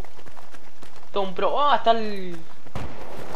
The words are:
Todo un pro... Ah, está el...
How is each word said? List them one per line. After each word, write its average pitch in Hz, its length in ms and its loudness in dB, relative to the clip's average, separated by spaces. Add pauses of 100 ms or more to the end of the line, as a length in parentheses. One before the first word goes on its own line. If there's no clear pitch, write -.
(1120)
Todo 202 120 0
un 185 100 0
pro... 180 260 0
Ah, 277 180 2
está 226 140 2
el... 202 460 0 (1000)